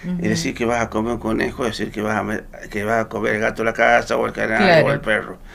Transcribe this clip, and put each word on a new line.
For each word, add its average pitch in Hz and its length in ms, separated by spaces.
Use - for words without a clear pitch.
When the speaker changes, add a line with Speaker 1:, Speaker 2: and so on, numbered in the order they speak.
Speaker 1:
Ujú. 175 180
Speaker 2:
Es 107 80
decir, 113 240
que 120 120
vas 117 160
a 113 80
comer 110 240
un 113 60
conejo, 123 460
es 107 120
decir, 104 160
que 107 80
vas 107 160
a 101 60
me-, 104 180
que 104 140
vas 110 220
a - 20
comer 110 280
el 107 60
gato 113 200
en 113 60
la 113 60
casa 117 440
o 117 80
el 110 80
canario 110 340
Speaker 1:
Claro. 160 200
Speaker 2:
o - 40
el 143 80
perro. 101 380